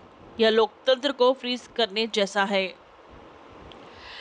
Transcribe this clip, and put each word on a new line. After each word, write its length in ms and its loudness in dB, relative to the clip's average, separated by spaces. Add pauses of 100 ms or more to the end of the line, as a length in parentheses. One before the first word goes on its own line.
(400)
यह 100 4
लोकतंत्र 640 0
को 220 2
फ्रीज 420 -8
करने 320 -2
जैसा 360 0
है।" 320 -2 (1500)